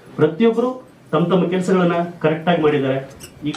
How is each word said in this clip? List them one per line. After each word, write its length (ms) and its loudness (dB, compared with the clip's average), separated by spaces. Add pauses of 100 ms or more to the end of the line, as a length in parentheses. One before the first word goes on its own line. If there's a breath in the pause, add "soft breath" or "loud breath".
(160)
ಪ್ರತಿಯೊಬ್ರು 720 0 (240)
ತಮ್ಮ 140 2
ತಮ್ಮ 220 2
ಕೆಲಸಗಳನ್ನ 460 0 (260)
ಕರೆಕ್ಟ್ 300 -2
ಆಗಿ 120 2
ಮಾಡಿದ್ದಾರೆ. 480 0 (360)
ಈಗ 120 -4